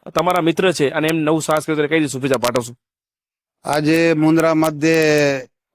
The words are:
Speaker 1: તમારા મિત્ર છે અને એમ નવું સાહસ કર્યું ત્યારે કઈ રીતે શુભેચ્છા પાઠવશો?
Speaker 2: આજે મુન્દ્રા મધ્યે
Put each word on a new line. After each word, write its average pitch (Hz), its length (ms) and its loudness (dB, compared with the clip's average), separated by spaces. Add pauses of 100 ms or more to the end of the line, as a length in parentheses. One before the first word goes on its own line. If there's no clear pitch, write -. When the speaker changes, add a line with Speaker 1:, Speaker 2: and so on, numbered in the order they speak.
(140)
Speaker 1:
તમારા 175 280 2
મિત્ર 165 300 2
છે 143 160 0
અને 156 200 -2
એમ 160 80 0
નવું 156 260 0
સાહસ 156 200 -2
કર્યું 156 140 -4
ત્યારે 147 120 0
કઈ 160 100 0
રીતે 151 100 0
શુભેચ્છા 131 280 -2
પાઠવશો? 120 380 -2 (880)
Speaker 2:
આજે 156 500 0
મુન્દ્રા 160 400 2
મધ્યે 151 920 0 (280)